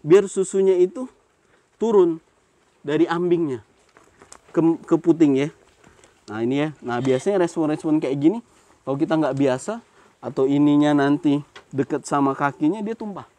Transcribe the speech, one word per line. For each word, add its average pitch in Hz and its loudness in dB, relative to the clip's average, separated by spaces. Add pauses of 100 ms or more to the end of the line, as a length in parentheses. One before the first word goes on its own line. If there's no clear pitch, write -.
biar 190 6
susunya 190 0
itu 190 0 (720)
turun 185 2 (640)
dari 151 0
ambingnya 170 -2 (880)
ke, - -2 (240)
ke 165 0
puting 151 2
ya. - -8 (800)
Nah, 110 -6
ini 139 -2
ya. - -6 (140)
Nah, 120 -6
biasanya 135 0
respon-respon 156 -2
kayak 143 -4
gini, 165 2 (440)
kalau 135 -4
kita 160 -2
nggak 135 -2
biasa 156 -2 (400)
atau 135 -2
ininya 147 4
nanti 143 0 (320)
deket 139 -6
sama 139 0
kakinya, 175 -2
dia 220 -8
tumpah. 190 -14 (120)